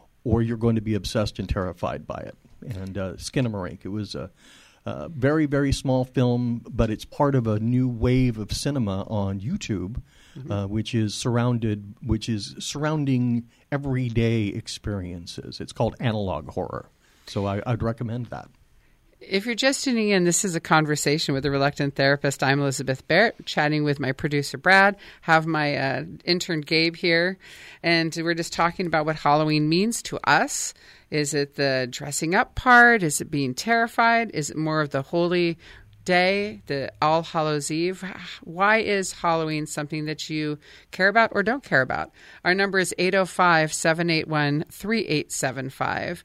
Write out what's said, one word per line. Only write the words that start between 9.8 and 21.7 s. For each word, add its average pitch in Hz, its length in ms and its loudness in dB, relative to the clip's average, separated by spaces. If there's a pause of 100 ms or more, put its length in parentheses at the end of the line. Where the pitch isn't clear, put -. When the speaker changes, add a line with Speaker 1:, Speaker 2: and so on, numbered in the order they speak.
Speaker 2:
Mm-hmm. 131 140 -12
Speaker 1:
uh, 101 160 -2
which 107 280 -4
is 107 200 0
surrounded, 117 880 -2
which 110 240 -2
is 104 320 -6
surrounding 135 880 -2 (220)
everyday 120 760 0
experiences. 92 1120 -8
It's - 120 -12
called 110 280 -2
analog 104 500 -2
horror. - 380 -8 (380)
So 101 200 -4
I, 101 200 -2
I'd 117 160 -2
recommend 117 440 -6
that. - 220 -14 (720)
Speaker 2:
If 202 260 -4
you're 240 80 -2
just 254 300 0
tuning 226 240 2
in, 190 160 4
this 170 200 2
is 180 120 -2
A 165 40 -2
Conversation 151 720 2
with 135 120 -2
a 143 40 0
Reluctant 143 440 0